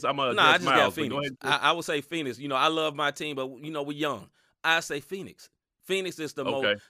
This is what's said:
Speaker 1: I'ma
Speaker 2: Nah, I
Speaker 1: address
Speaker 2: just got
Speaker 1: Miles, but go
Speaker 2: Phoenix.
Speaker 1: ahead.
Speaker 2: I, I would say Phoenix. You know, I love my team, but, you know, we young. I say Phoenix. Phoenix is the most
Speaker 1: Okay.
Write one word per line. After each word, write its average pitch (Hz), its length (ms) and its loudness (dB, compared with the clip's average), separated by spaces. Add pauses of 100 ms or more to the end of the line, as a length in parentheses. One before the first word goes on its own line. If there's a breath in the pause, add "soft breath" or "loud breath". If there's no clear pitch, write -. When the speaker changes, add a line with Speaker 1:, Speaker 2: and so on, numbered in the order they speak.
Speaker 1:
I'ma 135 280 0
Speaker 2:
Nah, 202 100 2
I 160 140 8
Speaker 1:
address 180 60 2
Speaker 2:
just 180 40 -6
got 131 120 6
Speaker 1:
Miles, - 180 4
but 147 140 -2
go 131 120 -4
Speaker 2:
Phoenix. 139 220 -6
Speaker 1:
ahead. 139 180 2
Speaker 2:
I, 143 80 4
I - 20 8
would 170 140 -2
say 151 160 -2
Phoenix. 139 380 -6
You 143 80 -8
know, 139 80 0
I 139 120 4
love 156 280 0
my 143 160 0
team, 151 240 -8
but, 131 140 -4 (140)
you 156 80 -8
know, 147 120 -4
we 147 120 -6
young. 143 320 -4 (360)
I 165 160 2
say 147 200 -6
Phoenix. 175 500 -14 (360)
Phoenix 185 340 -4
is 151 140 -8
the 139 120 -6
most 135 200 0
Speaker 1:
Okay. 104 140 0 (100)